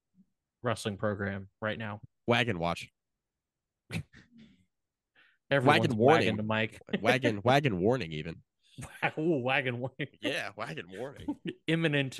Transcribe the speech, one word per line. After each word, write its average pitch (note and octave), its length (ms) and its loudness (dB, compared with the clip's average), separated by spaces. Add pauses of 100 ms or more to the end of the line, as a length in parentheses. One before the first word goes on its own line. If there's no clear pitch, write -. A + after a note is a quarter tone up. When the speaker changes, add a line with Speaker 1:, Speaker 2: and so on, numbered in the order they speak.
(600)
Speaker 1:
wrestling G#2+ 360 -2
program G2 500 -4 (140)
right G#2+ 180 -4
now. G#2 220 -10 (260)
Speaker 2:
Wagon A#2 320 2
watch. E2+ 300 -2 (1000)
Speaker 1:
<laughs> - 40 -10 (1600)
Everyone's C#3 320 6
Speaker 2:
Wagon C#3 160 2
warning. A#2 280 8
Speaker 1:
wagging G#2+ 120 0
to G#2+ 60 -4
Mike. A2 380 -2 (100)
<laughs> G2 100 -4
Speaker 2:
Wagon, A#2 420 2
wagon B2+ 360 2
warning G#2 320 0
even. D#2 240 -6 (400)
Speaker 1:
<laughs> - 440 -6
Ooh, D#3+ 180 0
wagon B2+ 420 -2
warning. C3 280 -8 (140)
Speaker 2:
Yeah, A#2+ 360 -4
wagon A#2+ 280 -10 (120)
warning. C3+ 300 -10 (200)
Speaker 1:
<laughs> - 200 -10
Imminent, D3 520 0